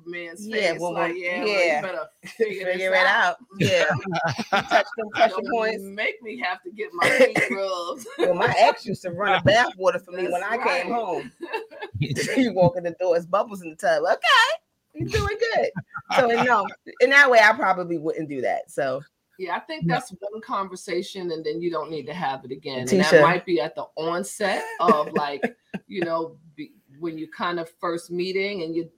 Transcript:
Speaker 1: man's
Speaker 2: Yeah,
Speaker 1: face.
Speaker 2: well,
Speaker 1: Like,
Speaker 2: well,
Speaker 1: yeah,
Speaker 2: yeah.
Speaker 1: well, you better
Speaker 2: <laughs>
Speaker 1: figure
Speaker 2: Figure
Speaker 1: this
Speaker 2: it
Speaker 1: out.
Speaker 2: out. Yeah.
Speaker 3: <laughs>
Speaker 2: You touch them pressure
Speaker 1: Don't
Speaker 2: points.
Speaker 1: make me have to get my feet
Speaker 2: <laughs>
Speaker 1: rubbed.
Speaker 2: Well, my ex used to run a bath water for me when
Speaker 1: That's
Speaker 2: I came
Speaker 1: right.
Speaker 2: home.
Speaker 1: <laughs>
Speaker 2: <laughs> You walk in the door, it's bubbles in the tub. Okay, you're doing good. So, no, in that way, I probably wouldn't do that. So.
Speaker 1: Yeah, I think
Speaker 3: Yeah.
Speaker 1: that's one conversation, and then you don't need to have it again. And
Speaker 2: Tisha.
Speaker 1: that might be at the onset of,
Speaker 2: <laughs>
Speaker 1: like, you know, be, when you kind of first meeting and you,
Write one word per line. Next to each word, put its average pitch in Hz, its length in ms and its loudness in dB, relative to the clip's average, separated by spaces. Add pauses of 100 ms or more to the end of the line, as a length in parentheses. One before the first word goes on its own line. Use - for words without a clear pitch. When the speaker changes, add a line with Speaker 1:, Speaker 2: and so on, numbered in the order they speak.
Speaker 1:
man's 175 400 -12
Speaker 2:
Yeah, 214 260 0
Speaker 1:
face. 160 80 -6
Speaker 2:
well, 170 140 -2
Speaker 1:
Like, 170 160 0
Speaker 2:
well, 175 80 -6
Speaker 1:
yeah, 180 260 -4
Speaker 2:
yeah. - 0 -
Speaker 1:
well, 180 320 2
you 151 60 0
better 170 320 -6
Speaker 2:
<laughs> - 100 -20 (120)
Speaker 1:
figure 196 300 -2
Speaker 2:
Figure 185 240 0
Speaker 1:
this 185 100 4
Speaker 2:
it 185 60 4
Speaker 1:
out. 202 200 4
Speaker 2:
out. 175 100 0 (220)
Yeah. 180 320 4
Speaker 3:
<laughs> - 40 0 (600)
Speaker 2:
You 196 40 4 (100)
touch 208 180 4 (100)
them 214 180 -6
pressure 226 220 4
Speaker 1:
Don't 226 140 -4
Speaker 2:
points. 220 320 0
Speaker 1:
make 202 400 -6
me 220 180 -10
have 185 220 -4
to 180 80 -12
get 214 240 -10
my - 140 2 (100)
feet 233 260 6
Speaker 2:
<laughs> - 60 -4
Speaker 1:
rubbed. 214 560 -4 (120)
Speaker 2:
Well, 180 160 2
my 190 240 2
ex - 280 4
used - 160 -6
to 180 80 -6
run 190 240 0
a 185 80 2
bath 214 340 4
water 180 220 2
for 175 140 -12
me 185 120 -4
when 175 160 -2
Speaker 1:
That's 196 40 -6
Speaker 2:
I 220 120 -2
came 233 340 -2
Speaker 1:
right. 233 100 -2
Speaker 2:
home. 185 360 -6
Speaker 1:
<laughs> - 60 -14 (600)
Speaker 2:
<laughs> - 340 -2
You 240 160 2
walk 175 240 4
in 175 80 -6
the 170 160 -6
door, 180 160 2
it's 170 100 -2
bubbles 196 360 -2
in 165 80 -12
the 156 60 -18
tub. 160 260 0
Okay, 175 160 2 (760)
you're 311 140 -6
doing 415 300 -2 (160)
good. 262 160 2 (460)
So, 254 100 4 (160)
no, 294 240 4 (340)
in 254 100 6
that 277 200 8
way, 233 100 8
I 214 120 8
probably 180 440 0
wouldn't 156 320 -4
do 139 120 -6
that. 98 320 -2
So. 139 300 -2 (360)
Speaker 1:
Yeah, 185 180 -6
I - 40 -4
think 311 260 -8
Speaker 3:
Yeah. - 80 2
Speaker 1:
that's - 240 -4
one 208 240 -10
conversation, 185 880 -6
and 160 140 -8
then 151 180 -6
you 170 80 -2
don't 156 220 -6
need 139 140 -8
to 147 80 -10
have 135 300 -6
it 123 60 -16
again. 139 300 -8
And - 80 -4
Speaker 2:
Tisha. 190 240 4
Speaker 1:
that 156 100 10
might 175 240 4
be 165 140 0
at 160 160 -4
the 143 80 -8 (120)
onset 180 680 -4 (160)
of, 160 320 0
Speaker 2:
<laughs> - 20 -14
Speaker 1:
like, - 420 -4 (300)
you 185 180 -6
know, 165 320 -6 (200)
be, 151 160 -14 (260)
when 165 200 -8
you 156 120 -10
kind 175 300 -6
of 165 100 -10 (100)
first 170 300 -6
meeting 185 540 -4
and 160 100 -8
you, 165 240 -6